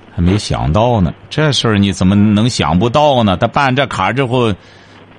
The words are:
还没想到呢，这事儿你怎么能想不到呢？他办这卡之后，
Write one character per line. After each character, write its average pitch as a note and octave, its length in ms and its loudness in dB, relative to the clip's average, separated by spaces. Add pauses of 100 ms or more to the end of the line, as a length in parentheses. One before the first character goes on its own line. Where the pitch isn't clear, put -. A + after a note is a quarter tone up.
(140)
还 - 80 -6
没 F2+ 160 2
想 C2 340 -4
到 A2+ 280 2
呢， E2+ 140 0 (160)
这 D3+ 220 -2
事 - 180 -2
儿 G#2+ 80 2
你 G2+ 160 2
怎 F#2+ 120 -2
么 G2 100 4
能 G#2 340 2
想 E2 280 0
不 A2+ 120 0
到 C#3 340 2
呢？ F#2 140 0
他 A#2 100 0
办 C3+ 280 0
这 C3+ 120 0
卡 F#2+ 240 -2
之 C3+ 140 -2
后， A#2 280 0 (640)